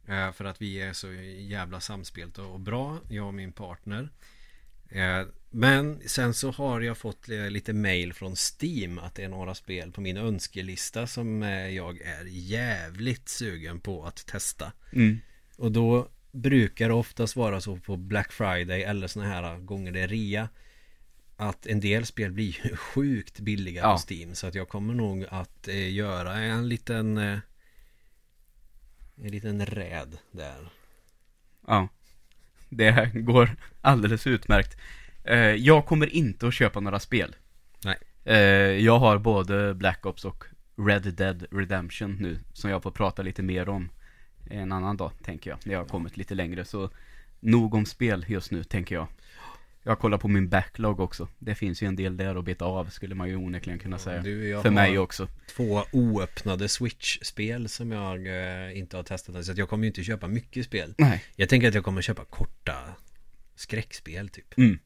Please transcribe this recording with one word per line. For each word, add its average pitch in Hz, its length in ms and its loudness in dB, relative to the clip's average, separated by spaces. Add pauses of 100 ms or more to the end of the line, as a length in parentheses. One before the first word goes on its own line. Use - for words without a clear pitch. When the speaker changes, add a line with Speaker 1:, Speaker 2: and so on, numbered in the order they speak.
Speaker 1:
Eh, 95 240 -2
för 101 120 -12
att 95 180 -8
vi 98 180 -8
är 95 120 -6
så 92 200 -12 (260)
jävla 95 420 -10
samspelta 90 600 -12
och 95 180 -12
bra, 131 380 -6 (100)
jag 104 180 -6
och 98 80 -8
min 95 180 -10
partner. 104 560 -10 (800)
Eh, 92 320 0 (280)
men 139 580 2
sen 120 260 0
så 135 160 -2
har 127 300 -4
jag 117 180 -4
fått, - 300 -10
eh, 104 220 -6
lite 104 220 -4
mail 92 400 0
från 92 220 -10 (260)
Steam 101 380 -4
att 85 160 -12
det 98 100 -8
är 95 40 -8
några 92 260 -8
spel 90 380 -10
på - 80 -12
min 95 160 -4
önskelista 101 920 -6
som, 110 360 -4
eh, 95 260 -4
jag 87 320 -8
är 85 240 -10
jävligt 98 1040 -6
sugen 85 520 -8
på 87 240 -8
att - 220 -12
testa. - 460 -8 (200)
Speaker 2:
Mm. 113 280 6 (380)
Speaker 1:
Och 117 140 -2
då 117 360 4 (240)
brukar 120 560 4
det 117 60 4
oftast 117 420 -2
vara 104 240 0
så 92 160 -8
på 92 200 -6
Black 98 360 -2
Friday 90 500 -2
eller 98 240 -4
såna 101 200 -6
här 87 320 -6
gånger 92 340 -8
det 92 80 -4
är 92 80 -2
rea, 107 400 -2 (880)
att 104 300 -6
en 104 140 0
del 107 260 2
spel 101 260 -4
blir 98 440 -4
<laughs> - 0 -
sjukt 135 640 -2
billiga 98 420 -4
Speaker 2:
Ja. 107 140 6
Speaker 1:
på 87 180 -6
Steam. 85 200 -12
Så 92 120 -8
att 90 80 -8
jag 92 140 -6
kommer 107 260 -6
nog 98 360 -2
att, 92 380 -10
eh, 95 260 -2
göra 92 420 -4
en 113 320 -2
liten, 110 500 -2
eh, 101 200 0 (1800)
en 113 140 -10
liten 104 360 -4
räd 80 500 -8 (160)
där. 71 360 -14 (1000)
Speaker 2:
Ja. 98 220 4 (800)
Det 117 460 6
går 117 420 8 (240)
alldeles 113 460 6
utmärkt. - 500 4 (480)
Eh, 117 140 6
jag 120 480 8
kommer 151 200 4
inte 127 420 2
att 123 60 2
köpa 104 260 2
några 101 200 -2
spel. - 360 -2 (480)
Speaker 1:
Nej. 95 120 -2 (280)
Speaker 2:
Eh, 110 140 8 (460)
jag 117 140 10
har 110 200 8
både 101 560 2
Black 95 320 0
Ops - 180 -6
och - 200 -10 (320)
Red 101 260 4 (120)
Dead 90 360 0
Redemption 95 720 -4
nu, 87 180 -2 (140)
som - 180 -6
jag 95 120 0
får 95 80 -4
prata 98 320 0
lite 92 200 -4
mer 92 260 0
om 92 220 -4 (600)
en 98 220 -6
annan 95 240 -2
dag, 87 140 -4 (140)
tänker 82 260 -10
jag, 65 140 -10
när 98 80 -6
jag 92 80 -2
har 73 80 -6
kommit 85 280 -6
lite 95 180 -8
längre. 87 300 -4
Så 98 260 -6 (500)
nog 113 340 6
om 107 120 4
spel 101 420 -2
just 98 220 -4
nu, 85 140 -4
tänker 90 300 -4
jag. 80 120 -4 (800)
Jag 113 120 2
kollar 104 200 4
på 104 100 0
min 98 200 6
backlog 95 520 2
också. 87 280 -4 (100)
Det 104 160 -4
finns 95 280 -4
ju 104 40 0
en 95 100 -2
del 92 200 -2
där 95 200 -2
att 87 80 -4
beta 87 200 -4
av, 92 260 -2
skulle 95 240 -10
man 92 140 -4
ju 92 80 -4
onekligen 90 420 -6
kunna 92 160 -8
Speaker 1:
Ja, 85 40 -6
Speaker 2:
säga. 87 240 -6
Speaker 1:
du, 104 260 -4
jag 101 140 -2
Speaker 2:
För 110 60 6
Speaker 1:
har 101 60 8
Speaker 2:
mig 98 240 8
också. 95 300 -2 (280)
Speaker 1:
två 104 360 2
oöppnade 101 760 2
Switch-spel 113 1000 -4
som 117 240 -6
jag, 95 340 -6
eh, 92 520 -6
inte 92 180 -10
har 90 80 -6
testat 90 320 -10
än, 87 80 -8
så 92 80 -6
att 87 60 -4
jag 98 100 0
kommer 110 160 0
ju - 40 2
inte 95 160 -4
köpa 101 240 -4
mycket 117 380 -4
spel. 90 320 -6
Speaker 2:
Nej. 127 260 6 (120)
Speaker 1:
Jag 95 120 2
tänker 123 200 6
att 104 60 4
jag 104 100 2
kommer 95 180 0
köpa 95 220 -4
korta - 520 -2 (760)
skräckspel, 98 760 -8
typ. - 300 -6
Speaker 2:
Mm. 110 280 8